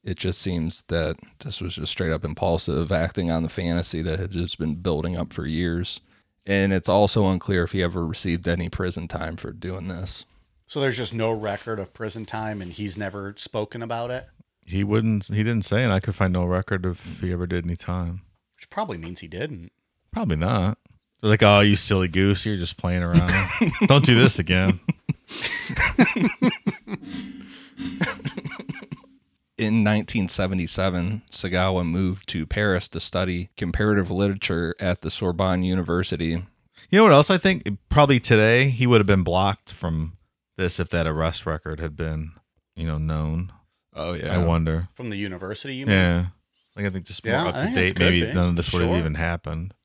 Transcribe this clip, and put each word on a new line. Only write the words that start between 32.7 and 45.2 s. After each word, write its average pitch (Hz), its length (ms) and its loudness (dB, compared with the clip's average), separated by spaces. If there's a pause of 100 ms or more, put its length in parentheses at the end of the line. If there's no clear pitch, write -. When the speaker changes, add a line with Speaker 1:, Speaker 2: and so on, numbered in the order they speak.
Speaker 1:
to 95 120 -8
study 90 560 -4
comparative 101 520 0
literature 92 680 -2
at 90 220 -2
the 80 100 -4
Sorbonne 92 520 0
University. 87 680 0 (580)
Speaker 3:
You 185 80 4
know 214 60 10
what 208 80 10
else 143 180 8
I - 80 4
think? - 300 0 (220)
Probably 139 320 6
today, 117 480 6
he 123 180 0
would 117 140 8
have 98 60 4
been 95 160 6
blocked 92 500 0
from 80 400 -4 (420)
this 90 240 -4
if 87 120 -4
that 85 140 0
arrest 80 400 -2
record 78 360 -6
had 76 160 -8
been, 80 340 -6 (420)
you 82 140 -6
know, 78 100 -2
known. 78 540 -2 (420)
Speaker 1:
Oh, 80 200 -6
yeah. 87 200 -4
Speaker 3:
I 90 40 2
wonder. 82 560 2
Speaker 2:
From 123 160 -10
the 101 80 -6
university, 98 580 -8